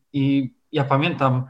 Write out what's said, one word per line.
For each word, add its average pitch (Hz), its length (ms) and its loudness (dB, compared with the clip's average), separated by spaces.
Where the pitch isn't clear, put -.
i 139 420 0
ja 143 120 0
pamiętam 135 640 0